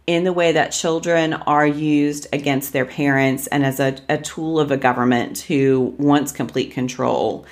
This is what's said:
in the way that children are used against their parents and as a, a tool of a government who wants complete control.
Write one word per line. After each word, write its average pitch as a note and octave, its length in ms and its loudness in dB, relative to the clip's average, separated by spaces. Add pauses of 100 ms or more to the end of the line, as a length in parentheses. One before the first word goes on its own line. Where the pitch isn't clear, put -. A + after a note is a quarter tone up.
in E3+ 180 0
the F#3 80 0
way F3 180 2
that D#3 220 2
children E3 600 0
are D3 340 2
used D3 680 0
against C#3 400 -2
their C3 120 0
parents C3+ 600 0
and C#3+ 180 0
as C3 140 0
a, C#3 180 0 (120)
a D3 100 0
tool D#3+ 400 -4
of C#3 140 2
a C3+ 40 0
government B2 640 0
who C3+ 560 2
wants C#3+ 360 2
complete B2 400 -4
control. B2 800 -2